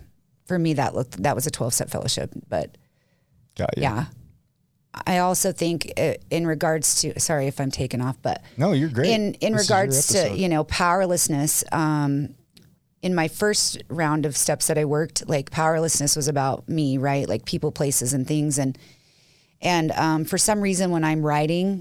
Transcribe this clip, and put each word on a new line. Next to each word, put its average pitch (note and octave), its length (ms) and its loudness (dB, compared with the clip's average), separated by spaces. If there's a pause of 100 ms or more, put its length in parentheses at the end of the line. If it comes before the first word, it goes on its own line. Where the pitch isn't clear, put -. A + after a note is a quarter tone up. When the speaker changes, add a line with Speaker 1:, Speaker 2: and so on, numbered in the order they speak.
(460)
Speaker 1:
for F#3 140 -2
me, E3 140 2
that C3 220 0
looked, - 280 -6
that C#3+ 120 2
was C3 120 -2
a C#3 40 -6
twelve-step - 380 -2
fellowship, - 420 -4 (180)
but - 280 -4 (800)
Speaker 2:
Got - 220 -2
ya. - 60 -2
Speaker 1:
yeah. B2 220 -2 (1000)
I F3+ 140 2
also F#3 320 0
think, E3+ 460 -2
uh, D3 160 2 (180)
in E3 160 0
regards D#3+ 540 0
to, - 180 -4
sorry C#3 280 0
if C#3 120 -4
I'm C3+ 100 -2
taking B2 320 -4
off, B2+ 200 -4
but - 200 -4 (160)
Speaker 2:
No, E3 140 2
you're D3+ 180 2
great. B2+ 200 2
Speaker 1:
in, G#3+ 260 2
in - 180 0
Speaker 2:
This G#3+ 100 2
is - 60 0
your G#3 100 4
Speaker 1:
regards C#3 280 2
to, G3+ 120 2
Speaker 2:
episode. D#3 200 0
Speaker 1:
you F#3 100 2
know, D#3 140 2
powerlessness, F3 1000 0 (100)
um, D3 600 0 (680)
in F#3 120 -2
my E3 140 2
first - 600 0
round D#3 360 0
of C#3+ 120 -2
steps D3+ 300 0
that D#3 100 2
I D3+ 80 2
worked, D3 420 -2
like, C#3+ 240 -2
powerlessness D#3+ 640 2
was D3 140 -2
about C3+ 400 0
me, C#3+ 280 2
right? C#3 300 0
Like, G#2+ 180 -2
people, D#3 280 -2
places, C#3 400 0
and C3 120 0
things. D3 320 0
And, C3+ 200 -2 (840)
and, E3 320 2
um, D#3 320 2
for F#3+ 120 -2
some G#3 240 2
reason, F#3+ 300 0
when E3 120 0
I'm D#3 200 2
writing, E3 580 0